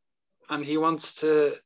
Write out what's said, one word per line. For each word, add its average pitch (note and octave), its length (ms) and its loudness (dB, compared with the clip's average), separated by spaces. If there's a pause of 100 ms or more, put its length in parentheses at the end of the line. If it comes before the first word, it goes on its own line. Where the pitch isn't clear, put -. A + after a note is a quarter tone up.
(500)
and D3 160 -6
he D3+ 120 -2
wants D#3+ 380 -2
to, D3+ 400 2 (100)